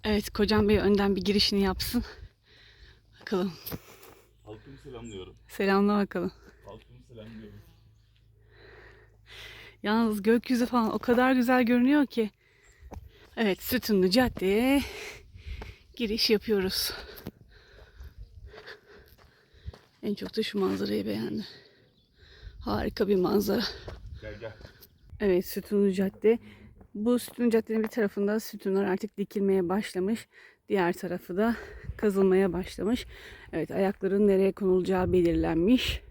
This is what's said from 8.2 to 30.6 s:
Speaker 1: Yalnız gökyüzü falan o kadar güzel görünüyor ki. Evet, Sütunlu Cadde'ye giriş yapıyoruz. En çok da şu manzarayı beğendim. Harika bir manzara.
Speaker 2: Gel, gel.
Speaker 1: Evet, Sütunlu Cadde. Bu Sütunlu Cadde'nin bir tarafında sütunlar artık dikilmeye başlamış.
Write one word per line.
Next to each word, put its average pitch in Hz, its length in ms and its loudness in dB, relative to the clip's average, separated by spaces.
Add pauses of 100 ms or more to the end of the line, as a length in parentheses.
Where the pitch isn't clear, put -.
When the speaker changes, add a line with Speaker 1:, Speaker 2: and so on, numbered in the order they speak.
Speaker 1:
Yalnız 214 400 0
gökyüzü 233 440 2
falan 233 280 0
o 214 40 -2
kadar 247 340 4
güzel 254 300 4
görünüyor 247 440 4
ki. 214 240 -2 (1040)
Evet, 202 260 0
Sütunlu 196 480 2
Cadde'ye 240 720 2 (1120)
giriş 226 340 -2
yapıyoruz. 202 600 0 (3000)
En 208 120 -2
çok 190 220 -10
da 220 60 -2
şu 208 160 -4
manzarayı 196 480 -2
beğendim. 214 400 -6 (1120)
Harika 208 480 -4
bir 202 80 4
manzara. 196 480 2 (580)
Speaker 2:
Gel, 104 180 -12
gel. 110 120 -12 (720)
Speaker 1:
Evet, 180 220 4
Sütunlu 202 460 0
Cadde. 196 460 2 (560)
Bu 233 240 2
Sütunlu 240 320 -2
Cadde'nin 220 320 0
bir 220 60 -2
tarafında 208 520 -2
sütunlar 202 440 -2
artık 196 340 -4
dikilmeye 190 500 0
başlamış. 196 600 -2 (400)